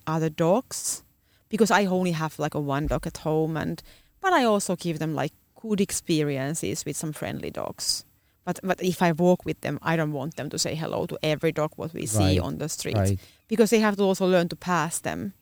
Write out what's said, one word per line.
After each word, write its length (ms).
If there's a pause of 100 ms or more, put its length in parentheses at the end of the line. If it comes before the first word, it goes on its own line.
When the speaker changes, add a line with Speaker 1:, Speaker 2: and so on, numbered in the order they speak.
Speaker 1:
other 220
dogs 760 (460)
because 200
I 160
only 280
have, 260
like, 160
a 60
one 260
dog 200
at 100
home, 400
and, 260 (380)
but 100
I 140
also 320
give 220
them, 160
like, 180 (280)
good 200
experiences 1040
with 100
some 160
friendly 400
dogs. 540 (400)
But, 180
but 180
if 220
I 80
walk 340
with 160
them, 220
I 120
don't 160
want 240
them 140
to 80
say 160
hello 320
to 160
every 300
dog 240
what 180
we 140
see 100
Speaker 2:
Right, 220
Speaker 1:
on 180
the 100
street 300
Speaker 2:
right. 220 (280)
Speaker 1:
because 220
they 100
have 180
to 60
also 220
learn 240
to 60
pass 440
them 420